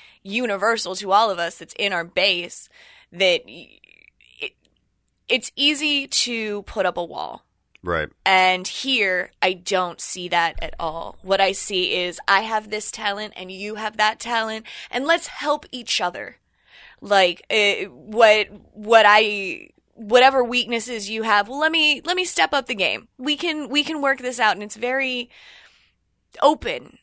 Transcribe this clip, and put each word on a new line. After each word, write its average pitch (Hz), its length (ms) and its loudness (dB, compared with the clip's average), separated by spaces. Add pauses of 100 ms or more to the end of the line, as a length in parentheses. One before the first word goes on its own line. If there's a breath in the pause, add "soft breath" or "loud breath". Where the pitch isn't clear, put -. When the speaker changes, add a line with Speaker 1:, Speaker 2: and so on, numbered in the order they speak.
(220 soft breath)
Speaker 1:
universal 208 760 -2
to 196 160 -4
all 214 180 6
of 175 80 -4
us, 170 180 -4
that's - 220 -16
in 202 140 -2
our 170 100 -2
base, 175 640 -2 (420 soft breath)
that 175 360 2
y-, - 320 -20 (600)
it, - 120 -10 (760)
it's 233 280 -2
easy 285 520 0
to 220 560 -4
put 196 220 -4
up 180 120 -2
a 175 60 -4
wall. 78 400 -10 (400)
Speaker 2:
Right. 82 260 -2 (180)
Speaker 1:
And 185 400 2
here, 202 640 -2 (100)
I 190 120 2
don't 180 460 -2
see 180 300 -6
that 170 320 0
at 151 180 -10
all. 160 440 -8
What 190 180 2
I 190 100 4
see 185 440 -2
is, 180 320 -4
"I 196 140 4
have 220 280 -6
this 214 220 -6
talent 214 440 -6
and 185 160 -14
you 202 220 -10
have 214 240 -8
that 214 220 0
talent, 220 480 -4 (240 loud breath)
and 262 140 -4
let's 330 200 2
help 294 460 -4
each 247 280 -6
other." 175 380 -6 (640 loud breath)
Like, 190 500 2
uh, 202 400 2
what, 214 600 4 (240)
what 214 340 6
I, 208 640 2 (260)
whatever 247 480 6
weaknesses 233 680 -4
you 220 140 -4
have, 208 260 2
"Well, 262 80 -8
let 311 140 2
me, 302 340 2
let 349 100 0
me 370 80 -2
step 330 300 0
up 269 140 -2
the 254 80 -6
game. 175 320 -4 (100)
We 285 180 -4
can, 311 320 -6
we 285 160 0
can 320 160 -6
work 277 200 0
this 247 200 -6
out." 220 140 2
And 185 80 -6
it's 208 140 -10
very 247 560 -4 (1080 loud breath)
open 233 600 -2